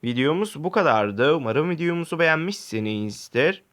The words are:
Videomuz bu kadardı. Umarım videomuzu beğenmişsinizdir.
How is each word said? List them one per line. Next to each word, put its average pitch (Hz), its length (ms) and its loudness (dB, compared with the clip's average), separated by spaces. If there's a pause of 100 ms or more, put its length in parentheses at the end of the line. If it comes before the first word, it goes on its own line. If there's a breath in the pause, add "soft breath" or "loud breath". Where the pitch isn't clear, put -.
Videomuz 147 600 0
bu 175 80 -2
kadardı. 123 640 2
Umarım 139 340 0
videomuzu 170 500 -2
beğenmişsinizdir. 135 1500 0